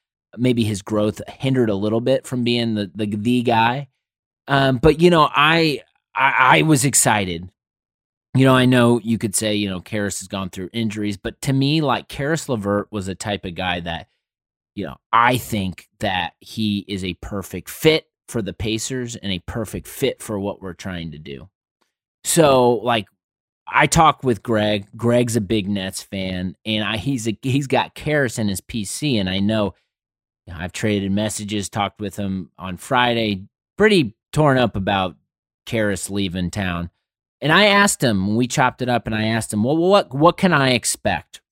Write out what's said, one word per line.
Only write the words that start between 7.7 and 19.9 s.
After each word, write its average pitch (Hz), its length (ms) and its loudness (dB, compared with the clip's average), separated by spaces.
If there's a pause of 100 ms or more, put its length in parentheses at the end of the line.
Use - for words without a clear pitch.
You 131 100 6
know, 131 100 6
I 127 100 4
know 120 340 4
you 110 180 -2
could 101 180 -4
say, 107 200 0
you 104 140 0
know, 92 100 -6
Karis 101 400 -6
has 95 80 -16
gone 95 220 -6
through 92 240 -10
injuries, 104 440 -4
but - 240 -12
to 135 120 0
me, 139 280 2
like, 120 260 -2
Karis 147 420 -6
LeVert 101 420 -2
was 101 140 -6
the 95 100 -8
type 104 300 -6
of 87 100 -10
guy 90 240 -4
that, 82 300 -10 (640)
you 101 100 -8
know, 69 120 -12 (140)
I 120 260 4
think 98 500 -6 (140)
that 92 380 -4
he 104 480 -4
is 95 160 -6
a 92 120 -6
perfect - 540 -12
fit - 380 0 (200)
for 120 140 -6
the 92 120 -8
Pacers 117 640 -6
and 98 160 -8
a 90 160 -4
perfect 104 400 -8
fit - 340 -4